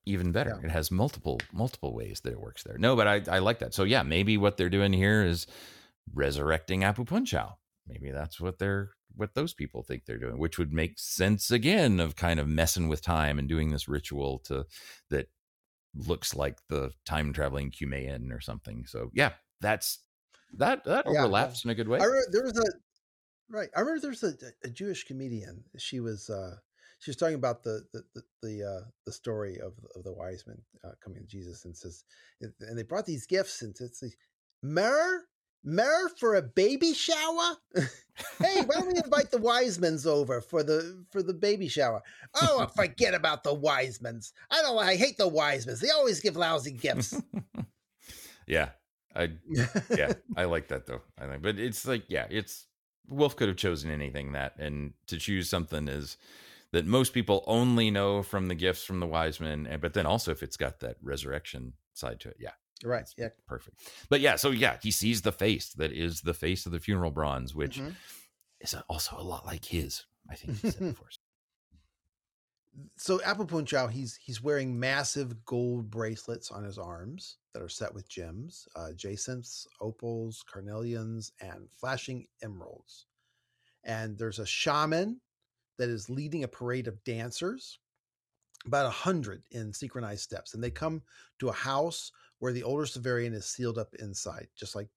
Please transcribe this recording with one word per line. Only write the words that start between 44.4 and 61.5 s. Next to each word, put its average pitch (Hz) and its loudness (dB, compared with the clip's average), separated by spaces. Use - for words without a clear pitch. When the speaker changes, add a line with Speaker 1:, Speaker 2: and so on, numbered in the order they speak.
Speaker 2:
I 320 4
don't, 254 4
I 190 6
hate 220 4
the 202 6
wise 147 4
men's. 120 -4
They 254 2
always 262 4
give 180 0
lousy 160 2
gifts." 127 -2
Speaker 1:
<laughs> - -12
Yeah. 76 2
I, 85 0
Speaker 2:
<laughs> 160 0
Speaker 1:
yeah, 73 2
I - 2
like 85 0
that 67 -6
though. 62 -10
I 64 -10
think, 69 -8
but 101 -2
it's 113 -4
like, 120 -2
yeah, 69 -2
it's, - -6
Wolfe 139 2
could 113 2
have 90 0
chosen 80 0
anything 71 -4
that, 69 -4
and 73 -4
to 87 -6
choose 92 -2
something 78 -2
is 71 -6
that 85 4
most 123 4
people 101 2
only 117 6
know 101 2
from 95 -2
the 90 0
gifts 90 2
from 92 -4
the 87 0
wise 80 0
men, 76 -4
and, 76 -6
but 78 -2
then 90 2
also 90 2
if 76 -4
it's - -10
got 64 -4
that 60 -8
resurrection 67 -8